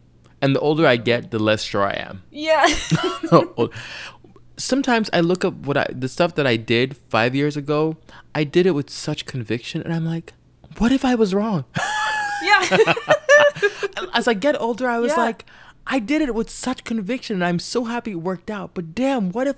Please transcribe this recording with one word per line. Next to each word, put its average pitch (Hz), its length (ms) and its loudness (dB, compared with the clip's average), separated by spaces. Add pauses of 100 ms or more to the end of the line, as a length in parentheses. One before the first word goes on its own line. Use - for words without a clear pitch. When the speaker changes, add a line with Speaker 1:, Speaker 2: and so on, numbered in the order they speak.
(400)
Speaker 1:
And 139 160 2
the 123 40 0
older 151 280 2
I 123 80 6
get, 117 340 0
the 113 80 -2
less 107 240 2
sure 101 220 0
I 98 80 0
am. - 380 -10
Speaker 2:
Yeah. 302 360 2
<laughs> 302 100 2 (540)
Speaker 1:
<laughs> 120 380 4 (880)
Sometimes 254 560 0
I 175 80 2
look 180 240 2
up 185 100 0 (120)
what 143 100 0
I, 135 140 0
the 127 180 -6
stuff 170 260 0
that 143 120 0
I 117 100 2
did 117 400 0
five 120 380 0
years 147 220 0
ago, 151 400 -2 (380)
I 151 100 2
did 175 220 2
it 185 60 4
with 147 180 -2
such - 340 -6
conviction, 120 580 -6
and 165 120 -4
I'm 165 100 -2
like, 165 300 -6 (440)
"What 233 140 4
if 269 120 0
I 254 100 4
was 214 200 2
wrong?" 202 300 0 (100)
<laughs> - 0 - (720)
Speaker 2:
Yeah. 381 320 2 (560)
<laughs> 571 840 2
Speaker 1:
As 233 120 0
I 233 80 4
get 202 260 0
older, 233 280 -2
I 233 100 -2
was 240 140 0
Speaker 2:
Yeah. 311 60 0
Speaker 1:
like, 233 280 -2 (400)
"I 262 140 0
did 294 220 0
it 247 120 -2
with 220 160 -2
such - 340 -6
conviction, 226 520 -4
and 180 80 0
I'm 175 160 0
so 247 240 -4
happy 233 280 -6
it 180 40 -6
worked 180 340 -6
out, 196 240 -10
but 165 220 -10
damn, 247 340 0
what 240 160 -4
if 269 120 -2